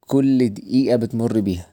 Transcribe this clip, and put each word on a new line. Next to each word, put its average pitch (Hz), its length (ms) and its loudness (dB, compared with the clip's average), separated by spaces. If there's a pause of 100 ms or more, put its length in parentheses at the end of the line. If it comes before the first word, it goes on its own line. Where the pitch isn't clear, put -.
كل 135 480 2
دقيقة 120 480 0
بتمر 113 440 -2
بيها. 92 320 -2